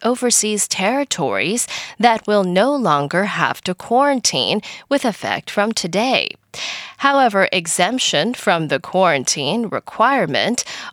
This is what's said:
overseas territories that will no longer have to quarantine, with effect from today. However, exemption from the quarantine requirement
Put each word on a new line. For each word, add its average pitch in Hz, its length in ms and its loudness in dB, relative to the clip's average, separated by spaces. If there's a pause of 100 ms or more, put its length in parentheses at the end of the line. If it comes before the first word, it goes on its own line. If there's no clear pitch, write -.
overseas 226 640 0
territories 190 1000 -2 (320)
that 226 300 2
will 208 160 4
no 202 320 2
longer 170 480 2
have 165 380 -2
to 180 120 -4
quarantine, 226 840 0 (280)
with 277 160 0
effect - 460 -4
from 214 220 0
today. 190 560 0 (720)
However, 254 520 4
exemption 185 840 0
from 165 340 0
the 143 100 0
quarantine 170 880 0
requirement 190 960 0 (280)